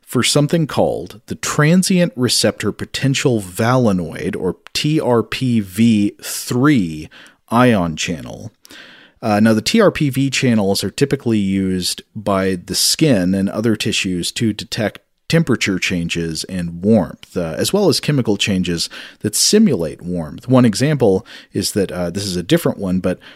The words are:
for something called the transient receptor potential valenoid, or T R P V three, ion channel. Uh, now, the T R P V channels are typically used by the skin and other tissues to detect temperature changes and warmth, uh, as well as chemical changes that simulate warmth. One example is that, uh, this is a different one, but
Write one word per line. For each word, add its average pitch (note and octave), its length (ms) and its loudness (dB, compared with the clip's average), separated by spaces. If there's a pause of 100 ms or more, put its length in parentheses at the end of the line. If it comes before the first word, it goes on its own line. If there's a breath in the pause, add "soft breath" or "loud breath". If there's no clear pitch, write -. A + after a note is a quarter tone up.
for - 220 -2
something D3 420 2
called E2+ 640 -2
the - 80 -8
transient F3 800 2
receptor A2 560 0
potential B2 720 -2
valenoid, G2+ 920 0
or - 220 -4 (160)
T D3+ 260 0
R A#2+ 220 2
P A#2+ 380 -2
V G2+ 600 2
three, A#2+ 880 0 (400 loud breath)
ion A2 460 2
channel. E2 560 -10 (720 loud breath)
Uh, G#2+ 180 2
now, A2 140 6
the A2 80 2
T - 200 2
R F3+ 100 6
P D3 180 -2
V C3+ 220 -2
channels A2 520 0
are G2+ 60 -4
typically A#2 480 0
used F#2+ 640 -2 (140)
by F#2+ 400 -2
the F2+ 180 -10
skin F#2+ 640 2
and G2 140 0
other A2 260 0
tissues F#2 560 -4
to A2+ 200 -2
detect - 500 -6 (260)
temperature C3+ 500 0
changes E2+ 680 -4
and E2+ 360 -8
warmth, G2+ 560 0
uh, E2 180 -4
as - 160 -2
well G3 160 2
as C3+ 120 2
chemical B2+ 360 0
changes F2 540 -2 (300 loud breath)
that - 160 -4
simulate A2+ 640 2
warmth. E2+ 460 -8
One B2+ 180 6
example A#2+ 580 2 (300 loud breath)
is G#2 200 -4
that, F#2+ 180 0
uh, F2 180 -4
this G2+ 160 -6
is F#2 100 -4
a F2 60 -2
different - 380 0
one, F#2 200 -2
but F2+ 200 -2 (160 loud breath)